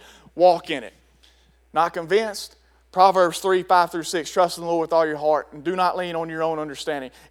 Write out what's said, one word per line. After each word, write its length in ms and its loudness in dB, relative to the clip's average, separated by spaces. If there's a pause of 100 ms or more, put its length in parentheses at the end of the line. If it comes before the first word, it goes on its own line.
(360)
walk 340 4
in 140 -6
it.'" 100 -18 (800)
Not 200 0
convinced? 600 -2 (360)
Proverbs 480 4
three, 240 0
five 280 4
through 120 -6
six, 260 -6
"Trust 280 0
in 60 -12
the 60 -6
Lord 120 0
with 120 -4
all 120 4
your 120 -4
heart 360 0
and 100 -16
do 120 -4
not 220 0
lean 180 -6
on 140 -6
your 140 -6
own 160 -2
understanding. 520 -8 (200)